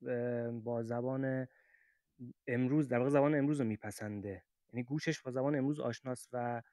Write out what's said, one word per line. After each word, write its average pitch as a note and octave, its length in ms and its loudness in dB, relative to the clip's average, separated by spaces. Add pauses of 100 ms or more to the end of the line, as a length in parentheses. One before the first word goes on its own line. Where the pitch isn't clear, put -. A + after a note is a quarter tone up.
اه، A#2+ 440 0
با A#2 320 -2
زبان C3 680 -2 (1000)
امروز، B2+ 420 4
در A#2+ 100 4
واقع B2+ 120 4
زبان D3 240 6
امروز C#3+ 260 2
رو A#2+ 60 2
میپسنده. G#2 800 -6 (280)
یعنی B2 120 -4
گوشش D3+ 380 -4
با C3 80 -8
زبان C3 240 0
امروز C#3+ 260 0
آشناست A#2+ 520 -6
و، A#2+ 300 -4 (100)